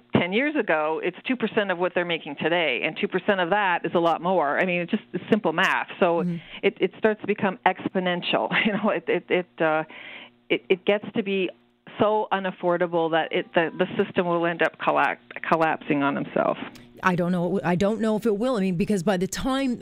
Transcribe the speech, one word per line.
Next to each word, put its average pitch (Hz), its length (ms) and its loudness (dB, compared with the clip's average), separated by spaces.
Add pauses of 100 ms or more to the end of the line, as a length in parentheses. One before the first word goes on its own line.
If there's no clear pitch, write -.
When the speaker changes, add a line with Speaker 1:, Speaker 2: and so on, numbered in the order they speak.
(140)
Speaker 1:
ten 180 200 2
years 285 220 0
ago. 160 480 0
It's 180 140 -4 (100)
two 262 80 0
percent 208 340 -2
of 175 80 -2
what 180 160 0
they're 180 100 0
making 160 380 -4
today. 156 420 2
And 151 160 -4
two 202 80 0
percent 190 340 0
of 170 100 0
that 190 340 0
is 165 80 -2
a 180 60 2
lot 165 240 2
more. 156 360 2
I 170 60 2
mean, 175 160 0
it's 170 100 -6
just 214 120 -2 (260)
simple 208 240 2
math. 160 340 2 (120)
So 170 240 4
Speaker 2:
Mm-hmm. 170 140 -2 (260)
Speaker 1:
it, 196 180 2
it 180 160 0
starts 214 240 2
to - 60 -6
become 202 380 -2
exponential. 180 840 0 (100)
<laughs> - 60 2
You 214 80 2
know, 208 160 0
it, 175 180 0
it, 170 220 0
it, 175 320 -2
uh, 160 220 2 (640)
it, 165 180 0
it 185 180 2
gets 208 200 0 (100)
to 233 60 0
be 196 280 -2 (500)
so 214 340 2
unaffordable 175 800 0
that 160 200 0
it, 180 220 -2
the, 165 240 2
the 185 80 2 (180)
system 202 220 -2
will 170 220 0
end 170 160 -2
up - 160 0
collap-, 143 400 2 (280)
collapsing 160 560 2
on 143 120 2
himself. - 420 0 (460)
Speaker 2:
I 185 120 2
don't 175 160 0
know. 175 320 0
I 175 120 2
don't 202 260 0
know 220 160 0
if 202 80 -6
it 208 120 2
will. 247 200 0
I 190 40 0
mean, 190 140 0
because 185 280 0
by 190 140 2
the 185 100 0
time, 262 540 -2